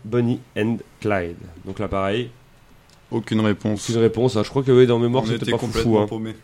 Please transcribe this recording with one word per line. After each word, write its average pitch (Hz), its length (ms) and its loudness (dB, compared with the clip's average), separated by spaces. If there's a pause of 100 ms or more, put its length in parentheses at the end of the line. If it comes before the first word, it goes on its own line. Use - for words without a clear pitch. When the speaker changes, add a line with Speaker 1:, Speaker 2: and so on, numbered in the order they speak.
Speaker 1:
Bonnie 113 340 0 (160)
and 107 220 0 (220)
Clyde. 90 360 -2 (300)
Donc 95 140 -10
là, 95 80 -4
pareil. 101 420 -2 (800)
Speaker 2:
Aucune 110 300 -2
réponse. 107 500 -2
Speaker 1:
Aucune 117 100 0
réponse, 113 360 2
hein. 107 80 2
Je - 60 -6
crois 135 120 -2
que, 131 80 0
oui, 123 160 8
dans 117 140 2
mémoire, 120 240 2
Speaker 2:
On - 20 -6
Speaker 1:
c'était 113 160 -4
Speaker 2:
était 117 80 -2
Speaker 1:
pas 117 80 0
foufou, 120 140 -4
Speaker 2:
complètement 113 300 2
Speaker 1:
hein. 107 40 0
Speaker 2:
paumés. 110 380 -8